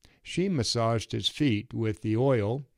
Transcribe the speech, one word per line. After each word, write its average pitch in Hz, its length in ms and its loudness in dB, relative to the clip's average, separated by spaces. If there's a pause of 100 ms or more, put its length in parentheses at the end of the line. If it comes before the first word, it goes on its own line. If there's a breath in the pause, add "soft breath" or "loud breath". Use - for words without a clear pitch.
(220 soft breath)
she 185 280 -2
massaged 117 640 0
his 104 160 -2
feet 123 440 0
with 110 280 -2
the 110 160 0
oil 127 480 2 (120)